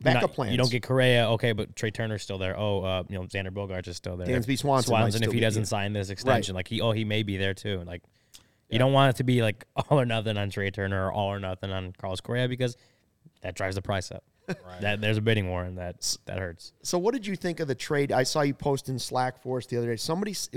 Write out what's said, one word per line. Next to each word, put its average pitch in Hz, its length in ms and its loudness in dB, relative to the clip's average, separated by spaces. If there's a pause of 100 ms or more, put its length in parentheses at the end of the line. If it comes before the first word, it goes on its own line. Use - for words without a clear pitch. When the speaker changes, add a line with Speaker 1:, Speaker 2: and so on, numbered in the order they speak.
Speaker 1:
backup 151 220 4
Speaker 2:
not, 185 100 0
Speaker 1:
plans. 117 200 -2
Speaker 2:
you 123 40 2
don't 127 140 4
get 120 100 0
Correa, 123 520 4
okay, 117 180 2
but 104 240 -4
Trey 110 160 -2
Turner's 110 320 -4
still 95 160 -8
there. 95 200 -2
Oh, 101 220 0
uh, 92 260 0
you 101 120 -8
know, 92 60 -6
Xander 95 260 -4
Bogaerts 95 360 -6
is 85 100 -8
still 90 200 -8
there. 90 80 -6
Speaker 1:
Dansby 127 320 0
Swanson 131 360 2
might 110 80 6
Speaker 2:
Swanson, 110 200 4
if 113 60 2
Speaker 1:
still 107 60 0
Speaker 2:
he 120 40 2
Speaker 1:
be 113 40 4
Speaker 2:
doesn't 110 200 2
Speaker 1:
here. 104 60 0
Speaker 2:
sign 104 260 0
this 101 160 -2
Speaker 1:
Right. 101 40 -6
Speaker 2:
extension, 101 420 2
like, 92 120 -4
he, 110 140 -2
oh, 113 100 2
he 110 140 0
may 107 160 0
be 98 160 -2
there 98 160 0
too. 95 320 -4
Like, 87 160 -12 (320)
you - 80 -20 (300)
Speaker 3:
Yeah. 113 80 2
Speaker 2:
don't 135 140 6
want 135 220 8
it - 20 -14
to 135 60 0
be, 123 200 4
like, 107 220 -2 (100)
<laughs> - 0 -
all 139 240 2
or 127 60 2
nothing 113 320 0
on 101 120 -2
Trey 98 220 -2
Turner 98 360 -2
or 92 60 -2
all 101 180 0
or 101 80 -4
nothing 95 320 -6
on 92 220 -6
Carlos 95 260 -6
Correa 123 300 -2
because 123 260 -2 (680)
that 90 120 -6
drives 95 200 -2
the 98 80 -2
price 98 280 -2
up. 92 120 -12 (240)
Speaker 3:
Right. 92 340 -10
Speaker 2:
That, 104 180 0
there's 107 180 2
a 107 40 2
bidding 107 260 2
war, 90 160 -2
and 90 140 -8
that, 87 220 -8
Speaker 1:
S-, - 260 -4
Speaker 2:
that 95 120 -8
hurts. 87 440 -8
Speaker 1:
so - 160 -2
what 196 160 2
did 233 120 -4
you 196 120 -4
think 170 240 -4
of 151 80 -4
the 127 60 0
trade? 139 360 0
I 127 120 4
saw 151 180 0
you 143 120 2
post 139 360 -2
in 127 100 -4
Slack 127 420 -2
for 127 180 -4
us 113 80 -10
the 120 100 -2
other 120 100 0
day. 117 80 0
Somebody 185 360 -2
s-, - 260 -8